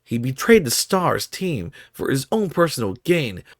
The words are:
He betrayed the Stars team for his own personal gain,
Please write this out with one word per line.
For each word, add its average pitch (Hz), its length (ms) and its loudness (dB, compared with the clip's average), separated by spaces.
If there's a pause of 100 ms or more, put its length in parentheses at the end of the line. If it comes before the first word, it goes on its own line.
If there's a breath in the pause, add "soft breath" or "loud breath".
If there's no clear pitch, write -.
He - 140 -4
betrayed 135 480 4
the 120 40 -2
Stars 165 560 0
team 143 460 -6 (180 loud breath)
for - 200 -6
his 135 200 0
own 208 200 0
personal 143 440 0 (100)
gain, 143 380 -2 (180 loud breath)